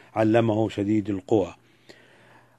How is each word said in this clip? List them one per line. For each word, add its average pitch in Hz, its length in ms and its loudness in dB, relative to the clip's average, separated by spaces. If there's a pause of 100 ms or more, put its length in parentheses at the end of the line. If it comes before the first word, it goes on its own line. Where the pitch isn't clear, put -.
(160)
علمه 110 540 2
شديد 104 400 -2
القوى". 95 440 -2 (1040)